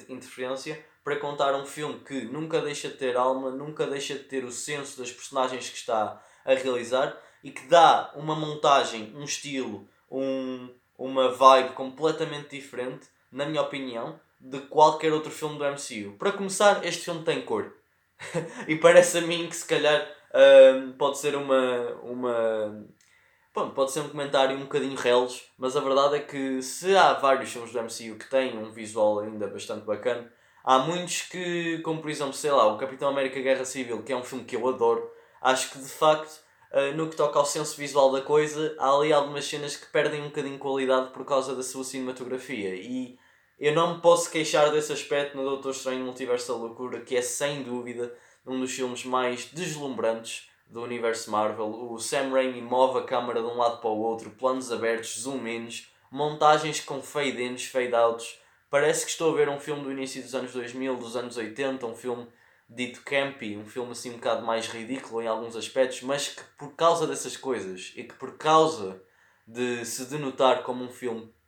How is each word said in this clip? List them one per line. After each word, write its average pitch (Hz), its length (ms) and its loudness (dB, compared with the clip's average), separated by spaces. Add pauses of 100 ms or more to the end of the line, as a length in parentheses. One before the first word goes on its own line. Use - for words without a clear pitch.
interferência 131 760 -10 (220)
para 143 120 -2
contar 143 380 0
um 139 120 -6
filme 147 320 -8
que 135 280 -8
nunca 156 340 -4
deixa 147 280 -6
de 123 80 -10
ter 123 200 -2
alma, 131 340 0
nunca 147 360 -6
deixa 139 280 -6
de 131 100 -10
ter 131 200 -6
o 123 80 -10
senso 139 460 -8
das 123 120 -10
personagens 127 580 -4
que - 80 -14
está 107 460 -4 (200)
a 135 120 4
realizar 127 680 0 (240)
e 139 60 -14
que - 160 -16
dá 156 480 8
uma 151 220 -4
montagem, 135 800 2
um 147 80 -12
estilo, 127 640 -6 (240)
um, 131 600 -6 (280)
uma 131 340 2
vibe 131 400 8
completamente 147 800 -4
diferente, 135 580 -10 (240)
na 135 120 -4
minha 151 180 0
opinião, 135 580 -6 (180)
de 131 220 -12
qualquer 156 520 4
outro 156 200 -2
filme 147 260 -8
do 143 60 -4
M 139 120 -2
C 110 300 -8
U. 101 60 -12
Para 196 180 0
começar, 196 560 2
este 165 200 -6
filme 165 180 -6
tem 143 180 0
cor. 104 320 -4 (460)
<laughs> - 480 -8
E 156 80 0
parece 170 420 8
a - 40 2
mim 170 260 -2
que - 80 -10
se - 100 -10
calhar, 147 400 2 (260)
ahm, 131 600 10
pode 135 260 0
ser 143 160 -2
uma, 127 600 0 (100)
uma, 113 840 -2 (640)
bom, 170 180 -4
pode 135 200 0
ser 156 100 -4
um 147 100 -6
comentário 139 460 2
um 139 60 -8
bocadinho 135 320 -4
reles, 123 480 2 (160)
mas 127 180 -4
a 147 40 2
verdade 139 360 2
é 143 40 -2
que 135 420 -6
se 180 320 0
há 160 200 8
vários 131 360 2
filmes 117 220 -12
do 120 80 -4
M 113 100 -8
C 113 220 -12
U 104 40 -12
que - 140 -18
têm 131 260 0
um 110 140 -10
visual 107 500 0
ainda 107 280 -6
bastante 104 360 -10
bacana, 117 480 -4 (300)
há 131 160 6
muitos 170 440 -2
que, 175 560 -4
como 160 220 -6
por 151 100 -6
exemplo, 143 240 -4
sei 147 180 0
lá, 127 200 6
o 107 60 -6
Capitão 135 300 -4
América 135 320 -2
Guerra 131 240 2
Civil, 120 400 -6
que 135 80 -6
é 127 40 0
um 123 60 -6
filme 123 220 -10
que - 100 -8
eu 117 140 0
adoro, 117 420 2 (300)
acho 131 320 2
que 139 60 -16
de 135 100 -14
facto, - 540 2 (320)
ah, 139 180 2
no 160 180 -4
que - 60 -12
toca 151 220 2
ao 143 60 4
senso 151 320 -4
visual 139 340 4
da 135 120 0
coisa, 151 560 0
há 131 180 2
ali 151 160 4
algumas 143 320 2
cenas 147 320 -8
que - 160 -18
perdem 151 300 0
um 147 60 -8
bocadinho 139 260 -6
de 135 60 -14
qualidade 135 500 0
por 127 120 -12
causa 131 320 -2
da 127 80 -6
sua 131 220 -8
cinematografia, 127 920 -6
e 123 440 -8 (420)
eu 147 140 2
não 170 220 0
me - 40 -14
posso 170 300 4
queixar 151 420 2
desse 151 180 0
aspecto 143 460 -4
no 135 80 -4
Doutor 135 280 -4
Estranho 131 300 -6
Multiverso 123 480 -4
da 117 80 -4
Loucura, 117 420 -8
que 131 140 -8
é 123 60 2
sem 143 420 -4
dúvida 120 540 -8 (300)
um 131 120 -6
dos 131 140 -4
filmes 123 320 -6
mais 127 400 -2
deslumbrantes 131 1040 -4 (180)
do 113 160 -12
universo 113 480 -4
Marvel. 107 380 0 (240)
O 113 60 -8
Sam 135 340 -2
Raimi 131 300 0
move 127 380 2
a - 20 -4
câmara 120 400 -2
de 117 40 -4
um 120 120 -4
lado 117 200 2
para 113 120 -2
o 107 100 -2
outro, 113 300 -4
planos 127 420 -2
abertos, 113 480 -2
zoom-ins, 117 720 -8 (180)
montagens 151 720 2
com 135 220 -8
fade-ins, 123 640 -4
fade-outs. 117 760 0 (300)
Parece 151 340 2
que - 60 -6
estou 160 240 0
a - 20 0
ver 143 140 2
um 139 100 -6
filme 147 220 -6
do 135 100 -8
início 131 300 -8
dos 123 120 -12
anos 123 200 -6
dois 120 180 -8
mil, 131 240 -4
dos 117 200 -10
anos 120 200 -6
oitenta, 127 500 -6
um 113 80 -8
filme 120 320 -8 (420)
dito 117 340 -8
campy, 139 520 -4
um 104 120 -12
filme 120 260 -10
assim 123 180 -10
um 120 40 -12
bocado 117 320 -2
mais 113 200 -2
ridículo 113 540 -8
em 117 60 -6
alguns 113 280 -4
aspectos, 127 460 -2
mas 139 280 -4
que - 140 -14 (140)
por 139 180 -16
causa 165 320 4
dessas 131 300 -6
coisas 95 580 -6
e 113 80 -12
que - 120 -18
por - 240 -14
causa 147 640 4 (440)
de 120 380 -4
se 127 220 -8
denotar 131 560 2
como 127 200 -6
um 123 60 -8
filme 113 420 -10 (180)